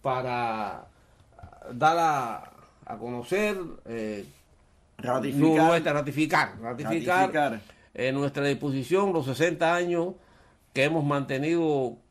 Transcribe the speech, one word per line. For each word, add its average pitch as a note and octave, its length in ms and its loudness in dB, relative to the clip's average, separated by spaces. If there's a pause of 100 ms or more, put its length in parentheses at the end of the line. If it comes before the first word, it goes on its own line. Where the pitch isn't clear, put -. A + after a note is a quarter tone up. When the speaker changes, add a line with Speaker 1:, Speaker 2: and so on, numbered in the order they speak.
Speaker 1:
para A#2+ 840 -4 (880)
dar D#3 240 4
a, C#3+ 540 -2 (340)
a A2 120 -12
conocer, F3 600 -4 (280)
eh, G#2+ 400 -8 (720)
Speaker 2:
Ratificar. C#3 720 2
Speaker 1:
nuestra, E3 260 4
ratificar, D3 680 0
ratificar, D#3+ 720 0
Speaker 2:
Ratificar. C3 280 0 (320)
Speaker 1:
eh, B2+ 180 -2
nuestra C#3+ 340 -2
disposición, C#3+ 680 0
los D3+ 120 0
sesenta E3 500 2
años F3 380 0 (600)
que C3+ 100 2
hemos D#3 200 2
mantenido C#3+ 920 0 (140)